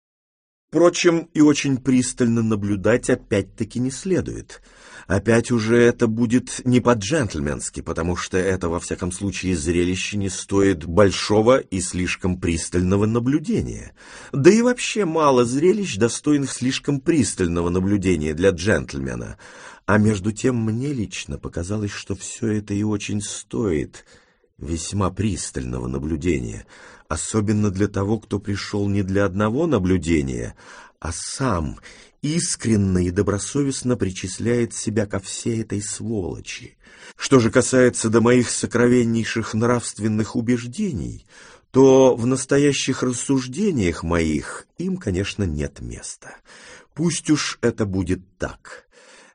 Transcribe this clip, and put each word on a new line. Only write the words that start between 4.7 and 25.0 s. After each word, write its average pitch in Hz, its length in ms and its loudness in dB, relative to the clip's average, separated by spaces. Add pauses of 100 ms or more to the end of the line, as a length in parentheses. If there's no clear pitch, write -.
Опять 113 460 2
уже 113 260 2
это 120 300 4
будет 117 560 0
не 123 160 4
по-джентльменски, 98 1000 -2
потому 82 360 -2
что - 200 -6
это, 92 320 0
во 85 120 -2
всяком 87 320 -6
случае, 92 440 -2
зрелище 87 600 0
не 98 120 -2
стоит 98 560 0
большого 104 760 4
и 95 200 -4
слишком 90 600 -4
пристального 90 680 0
наблюдения. 123 880 -2 (380)
Да 143 180 6
и 214 100 6
вообще 240 440 0
мало 151 400 4
зрелищ, 151 520 2
достойных 135 540 0
слишком 131 500 -2
пристального 87 680 0
наблюдения 92 640 0
для 90 160 4
джентльмена. 67 880 -4 (480)
А 101 120 4
между 104 340 2
тем 127 240 0
мне 113 360 -2
лично 101 460 -8
показалось, 101 540 -6
что - 240 -8
все - 320 -6
это 107 260 -2
и 101 80 -2
очень 104 400 -4
стоит 95 840 -4 (540)
весьма 92 520 -4